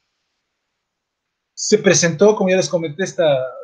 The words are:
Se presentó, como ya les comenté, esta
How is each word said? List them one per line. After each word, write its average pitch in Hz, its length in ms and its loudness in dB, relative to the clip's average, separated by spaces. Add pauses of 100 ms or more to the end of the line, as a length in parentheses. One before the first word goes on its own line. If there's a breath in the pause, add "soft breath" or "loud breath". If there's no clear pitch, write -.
(1500)
Se - 240 0
presentó, 180 580 2
como 196 140 -2
ya 185 80 2
les 180 120 -2
comenté, 165 340 -4
esta 160 340 0 (260)